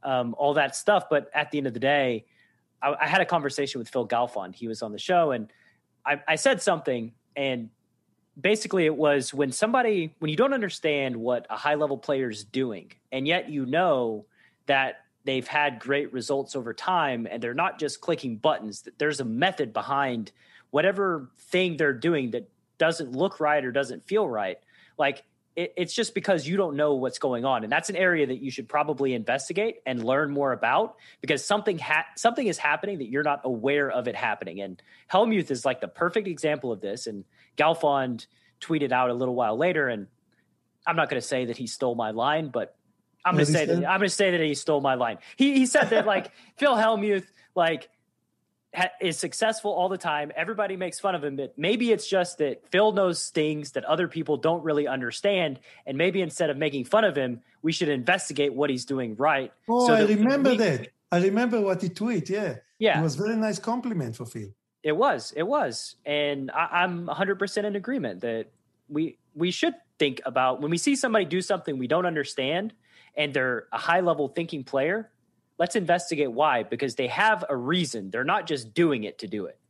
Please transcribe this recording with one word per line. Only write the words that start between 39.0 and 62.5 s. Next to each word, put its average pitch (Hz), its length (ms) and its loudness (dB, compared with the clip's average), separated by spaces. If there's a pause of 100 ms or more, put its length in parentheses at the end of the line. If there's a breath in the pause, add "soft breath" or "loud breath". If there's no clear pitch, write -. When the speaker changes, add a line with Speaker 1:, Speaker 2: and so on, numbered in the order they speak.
Speaker 1:
a 120 60 0
little 127 200 -2
while 113 220 0
later, 156 320 0
and 107 200 -6 (800)
I'm 165 100 0
not 156 120 2
gonna 131 140 -2
say 127 240 -2
that 117 100 -6
he 123 100 -8
stole 120 280 -2
my 113 160 -2
line, 143 400 0
but 117 260 -6 (480)
I'm 180 100 2
Speaker 2:
What 147 120 4
Speaker 1:
gonna - 20 -
Speaker 2:
he 151 40 2
Speaker 1:
say 156 140 4
that, 165 80 2
Speaker 2:
said? 175 100 0
Speaker 1:
I'm 185 140 2
gonna 196 100 2
say 190 220 2
that 175 100 2
he 151 140 0
stole 147 260 0
my 139 140 2
line. 117 240 -2 (180 loud breath)
He, 277 180 4
he 262 120 6
said 240 240 2
that, 208 160 4
like, 190 240 0 (140 soft breath)
Speaker 2:
<laughs> - 120 -20
Speaker 1:
Phil 247 200 4
Hellmuth, 208 500 0 (300 soft breath)
like, 165 320 0 (840)
ha-, 180 180 0 (100)
is 175 180 -2
successful 220 540 -2
all 180 160 2
the 185 100 -2
time. 151 380 -4
Everybody 190 400 -4
makes 180 240 -6
fun 196 160 0
of 143 80 -4
him, 143 120 -4
but 135 220 -8
maybe 220 320 2
it's - 180 2
just 180 300 0
that 139 320 -2
Phil 208 220 6
knows 185 380 0
things 151 420 -2
that 127 120 -4
other 165 220 2
people 156 300 -2
don't 165 260 0
really 147 240 0
understand. 135 720 0 (260 loud breath)
And 135 140 -6
maybe 185 240 2
instead 165 260 0
of 143 80 0
making 139 280 -2
fun 214 200 4
of 170 120 4
him, 123 240 0 (200 soft breath)
we 160 120 0
should 160 160 0
investigate 143 640 0
what 143 160 2
he's 127 140 -2
doing 123 320 -4
right. 135 360 2 (160)
Speaker 2:
Oh, 240 200 4
Speaker 1:
so 233 60 8
Speaker 2:
I 214 100 6
Speaker 1:
that 208 120 4
Speaker 2:
remember 269 340 4
Speaker 1:
we 247 80 4
Speaker 2:
that. 151 300 2 (220)
I 175 80 4
remember 220 420 2
what 190 220 0
he 190 60 -2
tweeted, 208 420 -4
yeah. 185 260 -4 (220)